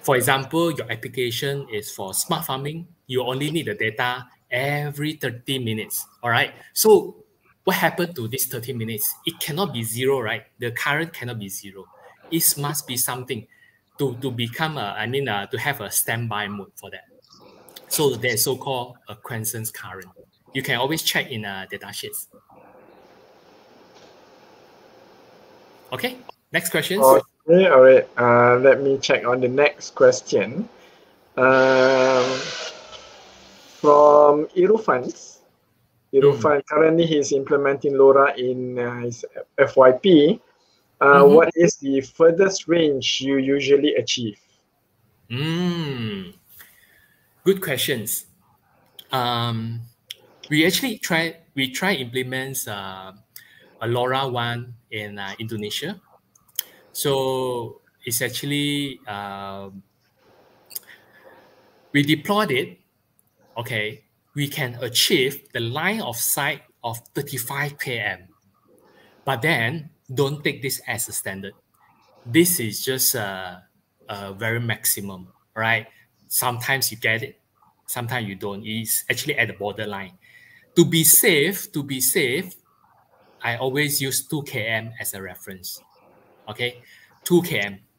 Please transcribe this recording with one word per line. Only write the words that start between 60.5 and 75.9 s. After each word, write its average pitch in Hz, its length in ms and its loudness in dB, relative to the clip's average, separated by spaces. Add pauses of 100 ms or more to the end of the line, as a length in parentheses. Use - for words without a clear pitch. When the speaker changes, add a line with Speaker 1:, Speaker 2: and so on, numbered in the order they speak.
Speaker 1:
we 143 100 2
deployed 156 500 0
it. 135 260 -4 (800)
Okay, 110 460 -6 (300)
we 147 140 -4
can 123 320 -8
achieve 131 720 0
the 123 80 -6
line 160 400 -4
of 120 160 -8
sight 143 460 -2 (200)
of 117 160 -8 (160)
thirty-five 143 640 -6
K 123 200 -6
M. 95 300 -8 (960)
But 131 180 -4
then 147 480 -2 (220)
don't 143 300 -2
take 131 200 -4
this 135 240 -6
as 110 220 -6
a - 40 -14
standard. 98 420 -10 (720)
This 170 320 4
is 110 260 -6
just 131 300 0
a, 95 480 -8 (460)
a 101 260 -10
very 113 260 -4
maximum, 98 680 -6 (260)
right? 113 320 0 (420)